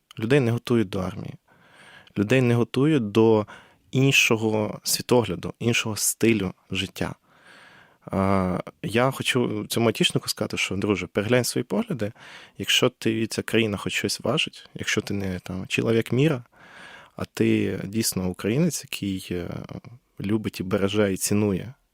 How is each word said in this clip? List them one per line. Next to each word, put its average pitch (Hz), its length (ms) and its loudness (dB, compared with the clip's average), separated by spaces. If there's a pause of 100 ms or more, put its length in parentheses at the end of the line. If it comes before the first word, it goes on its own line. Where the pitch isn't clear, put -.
(200)
Людей 120 200 2
не 117 120 2
готують 117 380 0
до 98 100 -4
армії. 92 340 -8 (840)
Людей 127 240 4
не 120 140 4
готують 120 560 2
до 110 340 6 (460)
іншого 110 920 2
світогляду, 98 760 0
іншого 113 360 0
стилю 104 580 2 (180)
життя. 92 440 -6 (1000)
Е, 95 460 2 (240)
я 120 280 2
хочу 117 580 -2
цьому 117 180 2
айтішнику - 420 0
сказати, - 280 -4
що, - 180 -2
друже, 95 320 0
переглянь 117 360 2
свої 123 200 -2
погляди. 135 480 -4 (460)
Якщо 123 320 2
ти... 113 380 -2
ця - 140 -4
країна 110 360 0
хоч - 160 -6
щось - 260 -2
важить, - 540 -4
якщо - 280 -2
ти - 120 -6
не 95 260 -4
там 92 280 -10
чоловік 117 440 0
міра, 127 320 2 (720)
а 92 100 -6
ти 107 580 0
дійсно 98 460 -2
українець, 123 540 0
який, 95 480 -6
е, 87 180 -6 (680)
любить 104 400 -4
і 95 40 -4
береже 98 500 2
і 90 40 -4
цінує, 104 560 0 (200)